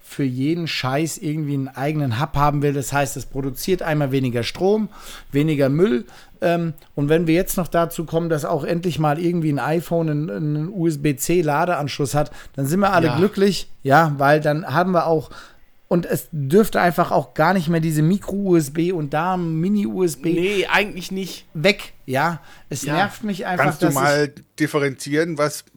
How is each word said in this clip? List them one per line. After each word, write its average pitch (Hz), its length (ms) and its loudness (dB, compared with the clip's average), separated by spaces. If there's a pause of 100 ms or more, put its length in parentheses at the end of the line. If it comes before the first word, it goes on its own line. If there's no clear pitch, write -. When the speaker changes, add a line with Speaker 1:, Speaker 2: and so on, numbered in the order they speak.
Speaker 1:
für - 220 -6
jeden 143 440 0
Scheiß 143 500 -2
irgendwie 151 380 -4
einen 135 120 -2
eigenen 135 540 -2
Hub 156 140 -4
haben 147 260 2
will. 143 120 2
Das 139 200 -4
heißt, 143 240 -2
es 120 80 -10
produziert 135 560 -4
einmal 151 300 0
weniger 127 320 0
Strom, 202 440 0 (440)
weniger 143 360 2
Müll. 202 380 2 (360)
Ähm, 170 320 0 (200)
und 143 160 -2
wenn 170 180 4
wir 160 60 4
jetzt 180 240 0
noch 175 100 -2
dazu 170 380 -2
kommen, 165 240 -2
dass 156 160 0
auch 170 180 -2
endlich 170 360 -2
mal 151 200 2
irgendwie 170 320 0
ein 143 80 0
iPhone 160 500 0
einen, 151 200 -2
einen 156 400 -2
U-S-B-C-Ladeanschluss 151 1400 0
hat, 143 180 0 (240)
dann 139 120 -2
sind 175 140 2
wir 202 120 2
alle 165 140 4
Speaker 2:
Ja. 127 100 0
Speaker 1:
glücklich, 196 520 2 (120)
ja, 147 360 6
weil 143 240 6
dann 151 260 0
haben 170 240 2
wir 160 160 2
auch, 160 240 0 (560)
und 175 180 2
es - 260 -4
dürfte 156 480 2
einfach 170 320 2
auch 156 220 0
gar 165 220 2
nicht 170 120 0
mehr 170 120 2
diese 156 240 2
Micro-U-S 180 680 2
B 165 200 0
und 151 220 -4
da 175 240 0
Mini-U 185 680 0
S 151 140 -2
B 151 160 -2
Speaker 2:
Nee, 185 340 0
eigentlich 170 440 -2
nicht. 190 340 -8 (100)
Speaker 1:
weg, 185 380 0 (120)
ja. 147 360 -2 (280)
Es 143 140 -8
Speaker 2:
Ja. 143 100 -4
Speaker 1:
nervt 196 300 -2
mich 202 240 -6
einfach, 180 180 0
Speaker 3:
Kannst 156 160 0
du 165 60 2
Speaker 1:
dass 143 80 2
Speaker 3:
mal 143 400 2
Speaker 1:
ich - 80 -20 (160)
Speaker 3:
differenzieren, 147 800 -2
was 147 260 -2 (120)